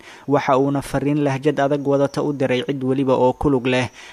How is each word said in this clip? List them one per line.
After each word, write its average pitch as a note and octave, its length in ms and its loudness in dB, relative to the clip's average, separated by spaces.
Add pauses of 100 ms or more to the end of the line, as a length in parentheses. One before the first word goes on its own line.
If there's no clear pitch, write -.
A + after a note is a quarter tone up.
(280)
Waxa C#3 300 2
uuna C#3 240 0
fariin C#3+ 420 -2
lahjad C3+ 360 0
adag C#3 280 0
wadata C#3 360 0
u D3 100 -2
diray B2+ 300 -2
cid C3+ 200 -4
weliba C3 320 2
oo B2+ 180 2
ku D3 160 0
lug B2+ 180 0
leh B2+ 200 0 (240)